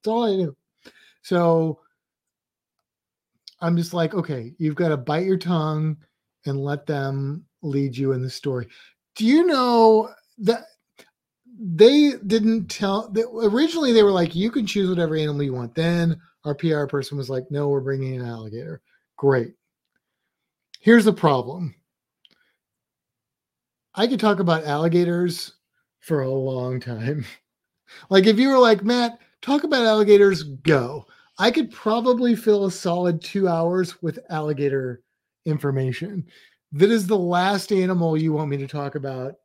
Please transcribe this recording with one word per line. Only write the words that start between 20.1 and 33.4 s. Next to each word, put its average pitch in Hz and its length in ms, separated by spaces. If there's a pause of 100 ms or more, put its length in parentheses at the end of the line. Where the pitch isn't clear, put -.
Here's 226 240
the 208 80
problem. 143 600 (2250)
I 208 120
could 240 140
talk 208 200
about 165 240
alligators 170 880 (460)
for 147 220
a 131 80
long 127 500
time. 120 500
<laughs> - 40 (720)
Like, 190 180
if 220 120
you 269 120
were 262 80
like, 226 260
"Matt, 240 340 (240)
talk 285 220
about 277 200
alligators, 202 600
go." 139 600 (340)
I 220 100
could 240 220
probably 240 640
fill 208 300
a 185 40
solid 175 500
two 196 280